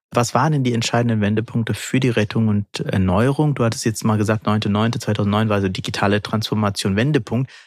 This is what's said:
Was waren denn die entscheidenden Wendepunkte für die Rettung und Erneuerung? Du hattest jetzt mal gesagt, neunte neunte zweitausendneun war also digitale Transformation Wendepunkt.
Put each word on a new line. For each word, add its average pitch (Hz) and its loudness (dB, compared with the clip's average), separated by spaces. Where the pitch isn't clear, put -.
Was 120 0
waren 147 2
denn 139 0
die 123 0
entscheidenden 117 0
Wendepunkte 110 0
für - -2
die 131 2
Rettung 110 0
und 104 -2
Erneuerung? 120 2
Du 127 -2
hattest 113 -2
jetzt 113 -2
mal 110 2
gesagt, 107 0
neunte 104 0
neunte 107 0
zweitausendneun 107 0
war 104 2
also 98 0
digitale 101 -2
Transformation 107 -2
Wendepunkt. 127 0